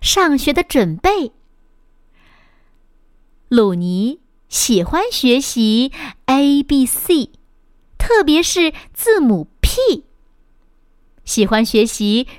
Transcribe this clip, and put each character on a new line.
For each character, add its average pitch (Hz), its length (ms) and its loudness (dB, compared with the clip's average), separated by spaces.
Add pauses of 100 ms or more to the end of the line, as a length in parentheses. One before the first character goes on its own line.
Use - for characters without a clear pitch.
上 339 340 2
学 269 160 0
的 349 120 0
准 180 340 0
备。 359 360 -2 (2250)
鲁 208 260 2
尼 185 440 -4 (300)
喜 190 340 0
欢 330 280 -2
学 254 280 2
习 233 520 -2 (340)
A 285 380 2
B 277 220 0
C， - 440 -2 (680)
特 440 260 2
别 302 200 2
是 330 300 -2 (200)
字 440 260 2
母 208 280 0 (140)
P。 480 440 0 (1160)
喜 214 240 -2
欢 220 180 0
学 220 200 2
习 214 420 -2 (120)